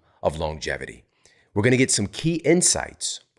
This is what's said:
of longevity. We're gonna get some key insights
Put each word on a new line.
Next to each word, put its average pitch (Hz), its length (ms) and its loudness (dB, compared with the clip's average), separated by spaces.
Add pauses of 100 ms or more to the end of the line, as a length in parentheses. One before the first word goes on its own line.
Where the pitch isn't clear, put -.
(220)
of 78 160 -2
longevity. 76 680 -8 (520)
We're 101 80 0
gonna 123 140 4
get 127 120 4
some 101 160 0
key 165 300 -2
insights - 840 0 (180)